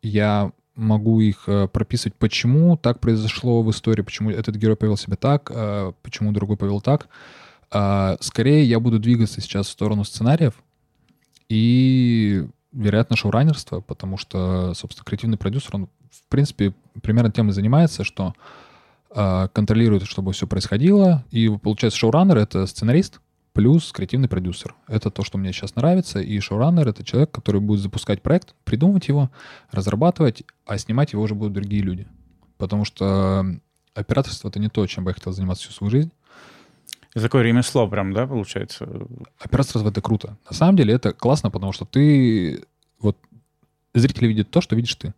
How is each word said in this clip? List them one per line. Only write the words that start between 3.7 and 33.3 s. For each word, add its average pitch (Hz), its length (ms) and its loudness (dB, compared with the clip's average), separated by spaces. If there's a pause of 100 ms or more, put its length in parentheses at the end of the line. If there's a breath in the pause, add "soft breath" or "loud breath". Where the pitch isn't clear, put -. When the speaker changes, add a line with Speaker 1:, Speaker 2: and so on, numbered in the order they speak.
Speaker 1:
истории, 107 320 -2
почему 110 280 -6
этот 107 260 -4
герой 110 200 2
повел 107 200 0
себя - 200 -6
так, - 360 0
э, 104 400 -6 (100)
почему - 300 -4
другой 101 240 -2
повел 101 240 -2
так. - 280 -2 (640 loud breath)
А, 98 480 0
скорее 143 440 4
я 117 160 4
буду 113 200 2
двигаться 113 400 0
сейчас 98 260 -6
в - 40 -12
сторону 104 340 -2
сценариев 135 500 0 (920)
и, 117 1000 2 (260)
вероятно, 110 440 0
шоураннерства, 113 640 0
потому 95 360 -10
что, 92 580 -4
собственно, - 300 -16
креативный 110 340 -4
продюсер, 101 380 -6
он, 95 120 -8 (220)
в - 180 -20
принципе, 123 440 0 (300)
примерно 113 280 2
тем 107 200 0
и - 20 -2
занимается, 123 520 2
что, 98 300 -6 (760 loud breath)
а, 95 380 0
контролирует, 107 560 2
чтобы 95 280 -6
все - 140 -6
происходило. 170 840 2
И 113 180 2 (140)
получается, 104 360 0
шоураннер — 160 400 4
это 98 280 0
сценарист 123 540 0 (320)
плюс 139 400 4
креативный 120 360 -2
продюсер. 90 460 -6 (120)
Это 107 240 -2
то, - 140 -6
что - 140 -10
мне 95 140 -4
сейчас - 220 -10
нравится. 165 460 0
И 104 200 -4
шоураннер — 143 480 0
это 104 160 -6
человек, 139 280 0
который 101 280 -2
будет 104 200 0
запускать 101 420 -4
проект, - 320 -2 (100)
придумывать 175 440 0
его, 139 220 0 (420 loud breath)
разрабатывать, 113 720 0 (220)
а 104 120 -6
снимать 131 340 -2
его 104 120 -2
уже 107 100 -2
будут 104 200 -4
другие 101 280 -4
люди. 92 240 -6 (520)
Потому 101 260 -2
что 98 600 0 (500)